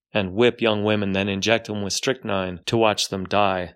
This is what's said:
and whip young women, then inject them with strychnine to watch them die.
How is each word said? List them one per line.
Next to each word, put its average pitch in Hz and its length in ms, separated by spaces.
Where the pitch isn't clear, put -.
and 95 180
whip 117 300
young 107 220
women, 104 280
then 98 160
inject 101 380
them 107 160
with 98 100
strychnine 98 720
to 117 140
watch 107 320
them 98 160
die. 95 500